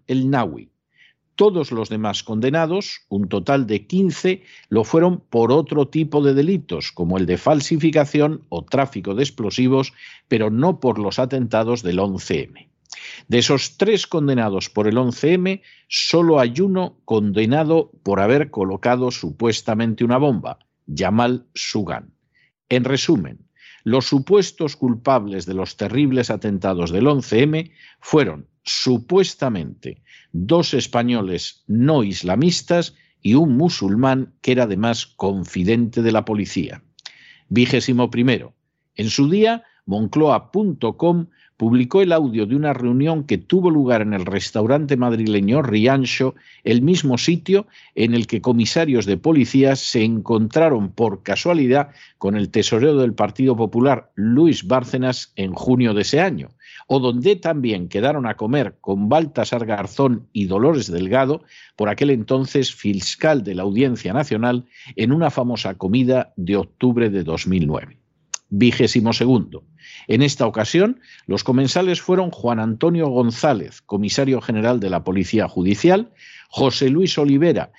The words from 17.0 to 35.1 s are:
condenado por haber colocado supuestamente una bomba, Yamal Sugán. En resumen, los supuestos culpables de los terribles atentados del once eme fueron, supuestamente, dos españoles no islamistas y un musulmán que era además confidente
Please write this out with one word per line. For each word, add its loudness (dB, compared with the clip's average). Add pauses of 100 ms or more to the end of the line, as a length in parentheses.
condenado 0 (100)
por -2
haber 2
colocado -2
supuestamente -4
una 2
bomba, -2 (300)
Yamal -2
Sugán. -8 (540)
En 0
resumen, -2 (460)
los 0
supuestos 0
culpables -2
de -6
los -6
terribles 0
atentados -4
del 2
once 2
eme -2 (260)
fueron, -2 (160)
supuestamente, -2 (320)
dos 0
españoles -2
no 2
islamistas 0 (260)
y 2
un 4
musulmán 0
que 0
era 2
además -2
confidente -2